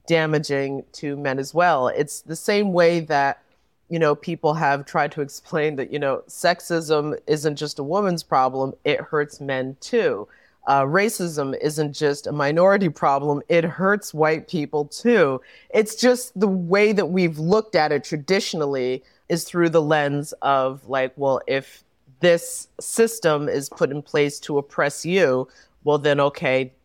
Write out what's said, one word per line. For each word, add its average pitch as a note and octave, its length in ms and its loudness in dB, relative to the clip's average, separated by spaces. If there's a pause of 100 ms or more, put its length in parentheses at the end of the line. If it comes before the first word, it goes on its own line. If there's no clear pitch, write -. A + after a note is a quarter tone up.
damaging D3 840 0
to C#3+ 240 -8
men C3+ 240 -4
as C#3 140 -8
well. D#3 340 4
It's - 320 -4
the D#3+ 160 -12
same G3+ 360 0
way E3+ 280 4
that, C#3+ 420 -2 (460)
you E3 100 -4
know, D3+ 160 4
people D#3 400 -2
have C#3+ 300 0
tried D3 280 -2
to D#3 100 -6
explain D3+ 540 -4
that, C3 140 -6
you C#3+ 80 -4
know, C3+ 300 -2
sexism D#3+ 960 -2
isn't D3 300 -2
just D3 220 -8
a D3 40 -4
woman's F3 400 -2
problem, C3+ 520 0 (100)
it C#3+ 160 0
hurts D3 400 -4
men C3+ 400 -4
too. D#3+ 480 -2 (380)
Uh, C#3 160 2
racism D#3 760 -2
isn't D3+ 320 -2
just C#3+ 340 -2
a - 60 -6
minority E3+ 560 2
problem, C#3+ 600 0
it E3 160 4
hurts F#3+ 500 -2
white D#3 340 0
people D3+ 380 -4
too. E3 540 2 (300)
It's G#3+ 260 0
just B3 420 2
the G3+ 100 2
way F#3+ 440 2
that G3 140 2
we've E3+ 320 0
looked G3 360 0
at D#3 160 4
it C#3 140 0
traditionally C#3+ 1000 -2 (260)
is E3+ 160 -2
through E3+ 260 0
the D#3+ 120 4
lens D3 500 0 (100)
of, C3+ 460 0
like, C3 280 -2
well, C#3 320 0
if C3+ 340 -4 (380)
this - 480 0 (120)
system D#3+ 680 0
is C#3 200 -4
put D#3 220 -2
in D3 100 -6
place D3 400 -2
to D3 180 -2
oppress C#3+ 460 -4
you, C#3+ 440 2 (360)
well, D3 140 4
then, C#3+ 200 2
okay, C3 540 0 (120)